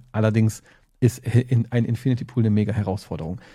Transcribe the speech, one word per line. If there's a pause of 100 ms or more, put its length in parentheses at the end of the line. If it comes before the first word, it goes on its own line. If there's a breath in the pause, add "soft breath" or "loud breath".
(120)
Allerdings (380 soft breath)
ist
hi-,
in,
ein
Infinity
Pool
eine
mega
Herausforderung. (140 loud breath)